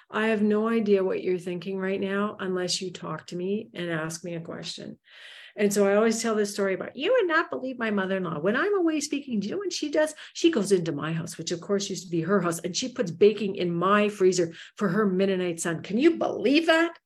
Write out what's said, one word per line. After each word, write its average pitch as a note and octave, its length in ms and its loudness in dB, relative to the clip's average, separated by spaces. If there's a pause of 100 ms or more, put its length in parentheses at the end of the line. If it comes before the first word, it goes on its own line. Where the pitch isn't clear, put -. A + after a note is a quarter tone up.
I G#3+ 180 0
have A3 140 2
no G#3+ 280 2
idea G#3 340 4
what F#3 200 0
you're F#3 140 0
thinking F3+ 400 -6
right F#3+ 220 -2
now G3+ 400 -2
unless F#3 420 -4
you F3+ 100 -8
talk E3 360 -10
to - 80 -10
me G3 380 -4
and F3 180 -6
ask D#3+ 320 -6
me E3+ 120 -8
a E3 40 -6
question. E3+ 580 -12 (600)
And G3+ 160 2
so G3+ 140 4
I G3+ 80 4
always A3+ 260 4
tell A3+ 140 0
this G3+ 180 0
story G3 220 -2
about, - 200 -8
you D#4 160 0
would A#4+ 160 4
not E4 220 2
believe C4 300 -6
my A3 120 -2
mother-in-law. F#3+ 480 -2
When G3 160 0
I'm G4 220 0
away D#4+ 240 2
speaking, C#4 380 -4
do G3+ 80 -2
you B3+ 80 -6
know - 20 -4
what G4 160 -6
she D4+ 180 -4
does? D4+ 220 2 (200)
She E4+ 180 4
goes G#3 200 2
into E3+ 220 2
my D3 180 -4
house, E3 260 -6
which E3 140 -6
of E3+ 80 -4
course G3 300 -2
used F#3 160 -8
to F3 60 -12
be E3 100 0
her F#3+ 180 2
house, E3+ 200 -2
and F#3 180 -6
she B3+ 160 -4
puts F#3 180 -4
baking G#3 440 4
in F3 180 -2
my G3+ 340 4
freezer F3+ 460 2 (240)
for G#3 100 0
her G#3 180 2
Mennonite F#3 540 2
son. E3 220 -4
Can G3 160 -4
you D#4+ 200 4
believe D4 500 2
that? E4 260 4 (120)